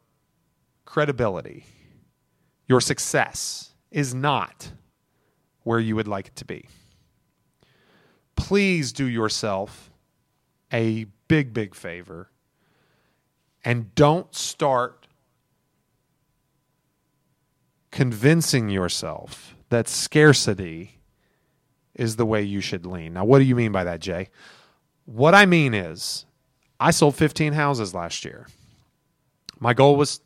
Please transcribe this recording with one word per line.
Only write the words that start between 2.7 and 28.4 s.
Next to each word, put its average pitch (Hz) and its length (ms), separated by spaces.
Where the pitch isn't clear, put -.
success - 920
is 139 220
not 127 580
where 117 160
you 110 160
would 107 120
like 98 200
it - 80
to - 100
be, - 220
please 185 560
do 135 140
yourself 110 840
a 113 340
big, 143 260
big 107 220
favor 87 540
and 120 300
don't 151 400
start 127 720
convincing 127 800
yourself 87 840
that 117 180
scarcity 98 1120
is 113 200
the 117 100
way 110 160
you 101 180
should 90 280
lean. 85 260
Now, 90 100
what 127 140
do 135 80
you 127 100
mean 117 160
by 95 120
that, 87 160
Jay? 90 300
What 143 300
I 202 100
mean 156 300
is, 90 500
I 143 100
sold 156 260
fifteen 151 380
houses 139 400
last 85 320
year. - 220